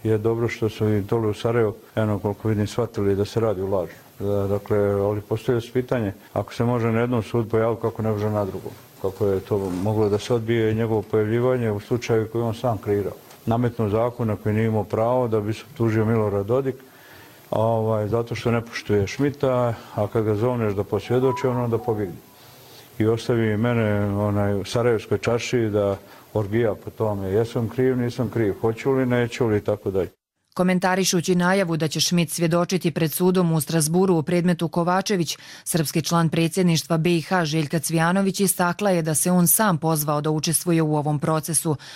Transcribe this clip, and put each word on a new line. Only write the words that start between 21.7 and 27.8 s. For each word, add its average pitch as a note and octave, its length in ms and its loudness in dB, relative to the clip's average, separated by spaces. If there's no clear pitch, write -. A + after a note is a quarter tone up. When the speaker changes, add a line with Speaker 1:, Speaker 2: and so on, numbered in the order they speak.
Speaker 1:
pobjegne. G#2 380 -2
I A2 60 2
ostavi A2+ 520 0
mene, G#2+ 480 2
onaj, G2+ 500 0
u F#2+ 100 -4
Sarajevskoj A#2 520 0
čaršiji A#2 520 0
da G2+ 280 0
orgija G#2+ 420 0
po - 140 -14
tome, G2+ 400 -4
jesam A2+ 400 0
kriv, B2+ 280 2